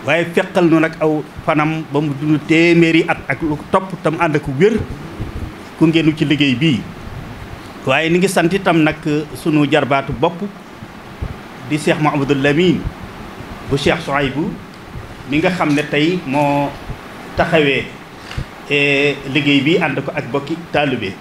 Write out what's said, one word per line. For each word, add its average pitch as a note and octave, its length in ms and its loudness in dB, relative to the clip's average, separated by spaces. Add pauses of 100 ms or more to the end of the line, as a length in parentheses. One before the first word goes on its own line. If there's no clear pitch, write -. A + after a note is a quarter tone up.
waaye D#3+ 300 2
feqal F#3 340 2
nu D#3+ 120 6
nag D#3+ 200 2
aw D#3 220 2 (240)
fanam D#3+ 360 0 (100)
ba C#3+ 80 2
mu D3+ 200 -2
dund D3+ 260 2
téeméeri E3 640 6
at D#3 100 0 (100)
ak C3+ 140 -4
lu D3+ 140 -2 (140)
topp F#3+ 320 0
tam D#3+ 180 0
ànd D#3+ 160 2
ak C#3 60 0 (160)
wér G#3+ 200 4 (1000)
ku D#3+ 80 6
ngéenu D#3 300 4
ci D#3+ 80 0
liggéey C#3+ 300 2
bii. B2+ 260 2 (1040)
Waaye D3+ 240 2
ni F3 80 4
ngi F#3 100 4
sant F3 240 2
itam F#3 300 2
nag D3+ 140 2 (380)
sunu D3+ 360 2
jarbaatu C#3 420 2
bopp E3+ 300 0 (1300)
di D3+ 80 0
Cheikh D#3 220 0
Mouhamadou C#3+ 340 2
Lamine C#3+ 460 4 (920)
bu C#3 80 2
Cheikh D#3 260 0
Souhaïbou C#3+ 460 -2 (800)
mi D3 80 2
nga F3+ 120 2
xam E3+ 220 0
ne D3 160 2
tey D#3+ 380 2
moo C#3+ 420 0 (680)
taxawee, D3 480 4 (840)
e, C#3+ 480 4 (160)
liggéey C#3+ 300 4
bi E3 160 4
ànd C#3 260 0
ko - 100 -4
ak C3+ 160 -6
bokki C#3 260 -2 (160)
taalibe. B2 480 0